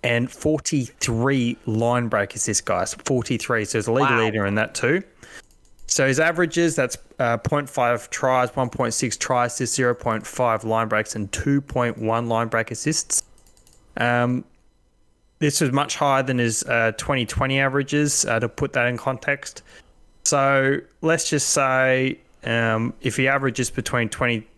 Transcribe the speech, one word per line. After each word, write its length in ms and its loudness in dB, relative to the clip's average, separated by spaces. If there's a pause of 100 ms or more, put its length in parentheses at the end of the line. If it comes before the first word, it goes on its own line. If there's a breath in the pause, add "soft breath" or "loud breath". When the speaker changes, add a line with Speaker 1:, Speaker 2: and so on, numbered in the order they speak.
Speaker 1:
and 280 0
forty-three 1300 -2
line 420 0
break 280 -2
assists, 260 -2
guys. 320 -2 (120)
Forty-three. 600 0
So 120 -4
he's 100 0
a 40 0
league 180 4
Speaker 2:
Wow. 100 4
Speaker 1:
leader 260 2
in 100 0
that 180 0
too. 300 0 (880 loud breath)
So 160 2
his 140 2
averages, 560 2
that's, 220 0 (200)
uh, 200 2
point 320 -2
five 400 0
tries, 480 2
one 120 0
point 240 -2
six 220 -2
try 300 0
assists, 320 -4
zero 180 2
point 320 -4
five 380 0
line 240 0
breaks, 260 -2
and 160 -6
two 300 0
point 360 -2
one 300 0
line 220 0
break 220 -2
assists. 520 -2 (720)
Um, 480 0 (960)
this 220 2
was 100 2
much 240 -2
higher 280 2
than 160 0
his, 240 0
uh, 340 2
twenty 280 -2
twenty 360 -2
averages, 640 0
uh, 160 0
to 80 -2
put 240 -4
that 140 2
in 100 -2
context. 640 -6 (640 loud breath)
So 560 2 (200)
let's 280 0
just 220 0
say, 680 2 (240)
um, 580 0
if 140 -2
he 140 2
averages 400 0
between 400 -2
twenty 360 -2 (120)